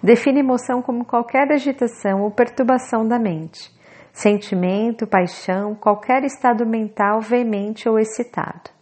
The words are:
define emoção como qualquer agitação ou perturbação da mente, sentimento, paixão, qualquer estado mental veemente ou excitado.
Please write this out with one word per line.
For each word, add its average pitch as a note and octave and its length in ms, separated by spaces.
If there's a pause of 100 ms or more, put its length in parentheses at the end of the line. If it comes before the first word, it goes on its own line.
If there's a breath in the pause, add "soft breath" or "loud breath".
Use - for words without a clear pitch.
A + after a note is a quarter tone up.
define C4 380
emoção B3+ 420
como A#3+ 240
qualquer C4 440
agitação B3+ 720
ou G#3 100
perturbação A#3+ 800
da A#3+ 100
mente, E3 540 (400 loud breath)
sentimento, G#3 960
paixão, F#3+ 680
qualquer G#3+ 480
estado A#3+ 440
mental G#3+ 540
veemente A3 680
ou A3 100
excitado. - 840